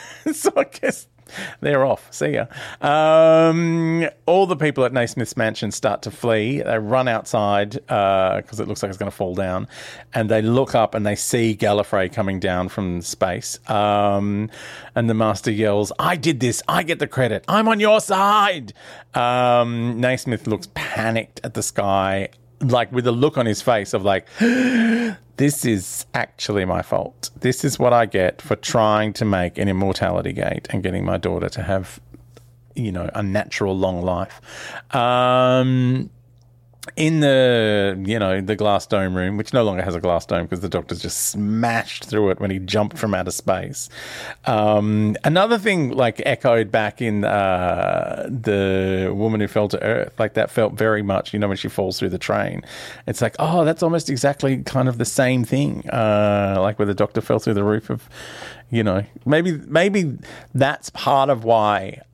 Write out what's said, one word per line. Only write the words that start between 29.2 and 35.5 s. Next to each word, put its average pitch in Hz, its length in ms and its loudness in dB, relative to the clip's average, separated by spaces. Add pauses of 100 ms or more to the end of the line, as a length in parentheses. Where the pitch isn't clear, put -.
make 92 340 0
an 98 100 0
immortality 92 640 0
gate - 380 -4
and 92 120 -4
getting 92 220 -2
my 92 140 -2
daughter 87 320 -4
to - 120 -8
have, 92 380 -4 (760)
you 117 160 -4
know, 87 240 -6
a 107 80 -4
natural 98 540 -2
long 92 260 0
life. 90 380 -4 (540)
Um, 127 1160 2 (840)